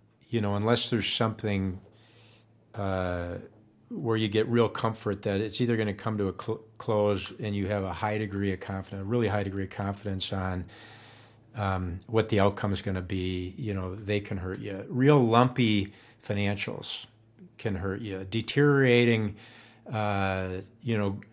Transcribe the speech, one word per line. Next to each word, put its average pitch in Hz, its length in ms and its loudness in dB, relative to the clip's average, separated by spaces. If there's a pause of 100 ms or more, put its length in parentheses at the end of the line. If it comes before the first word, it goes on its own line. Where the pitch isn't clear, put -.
(280)
you 113 120 0
know, 101 140 0
unless 113 360 2
there's 110 200 0
something, 101 720 -2 (920)
uh, 90 640 -4 (500)
where 139 280 -2
you 110 120 0
get 107 180 2
real 117 220 4
comfort 110 540 -4
that 101 180 0
it's 107 200 -4
either 120 160 2
gonna 107 160 0
come 107 260 -4
to 101 100 0
a 92 120 -4
cl-, 110 200 -6 (180)
close 104 640 0
and 104 160 -4
you 98 100 -2
have 101 160 -2
a 95 100 -4
high 107 260 -2
degree 98 340 -2
of 92 80 -6
confidence, 98 420 -8
a - 20 -8
really 113 220 0
high 101 160 0
degree 98 220 -4
of 95 60 -10
confidence 98 640 -4
on, 92 320 -4 (920)
um, 95 500 -2
what 110 220 2
the 104 100 2
outcome 101 340 2
is 92 80 -2
gonna 95 220 -4
be, 92 560 -4
you 107 160 -4
know, 92 220 -6
they 104 240 -2
can 104 180 -6
hurt 92 220 -6
you. 98 280 -8
Real 143 300 6
lumpy 117 760 4 (320)
financials - 840 -4 (520)
can 101 160 -2
hurt 95 260 -4
you. 98 300 -8
Deteriorating, 120 1040 4 (580)
uh, 95 680 0 (260)
you 113 120 0
know, 101 220 0 (140)